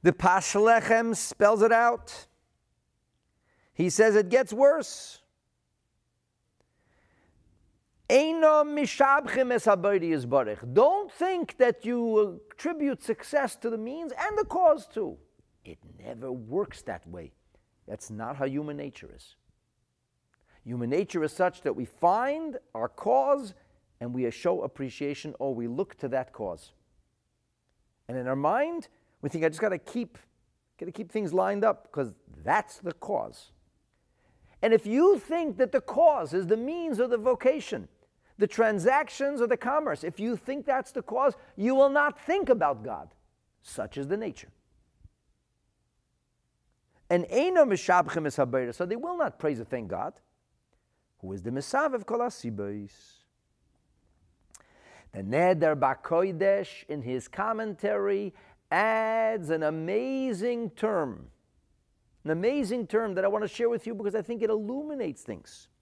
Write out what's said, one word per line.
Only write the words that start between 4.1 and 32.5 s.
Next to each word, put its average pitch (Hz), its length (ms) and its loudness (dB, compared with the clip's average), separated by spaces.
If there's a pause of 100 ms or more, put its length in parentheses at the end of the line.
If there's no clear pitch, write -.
it 202 100 4
gets 233 240 2
worse. 277 720 2 (3000)
"Eino 302 560 6
mishabchim 269 880 2
es 226 120 0
haborei 196 360 4
yisbarach." 123 720 0
Don't 339 360 4
think 349 480 -4
that 247 280 2
you 220 560 0 (100)
attribute 294 500 -4
success - 540 -2
to - 140 -6
the 226 80 -4
means 269 400 -10
and 415 200 -2
the 427 60 0
cause 330 420 4
too. 135 320 -6 (460)
It - 140 -20 (200)
never 117 320 -12
works 127 520 -6
that 90 260 -12
way. 82 240 -14 (560)
That's - 220 -12
not 113 260 -10
how 139 100 -4
human 147 300 -6
nature 143 400 -14
is. - 220 -20 (1300)
Human 120 240 -6
nature 170 340 0
is 151 80 -2
such 180 300 -2
that 127 120 -2
we 123 120 -6
find 254 760 0 (160)
our 120 140 -2
cause 262 640 0 (480)
and 120 120 -8
we 123 160 0
show 180 320 -2
appreciation, 139 760 -8
or 135 140 -4
we 117 140 -4
look 135 320 -6
to 143 100 -6
that 131 240 -4
cause. 90 400 -10 (1300)
And 127 100 -8
in 123 100 -6
our 131 80 -2
mind, 254 520 -2 (340)
we 143 80 -4
think, 160 140 -4
"I 160 60 2
just 156 100 -10
gotta 202 180 -2
keep, - 400 -8 (600)
gotta 175 140 -12
keep 190 200 -12
things 196 220 -4
lined 196 300 0
up, - 280 -2
'cause 127 220 -6 (140)
that's - 520 -2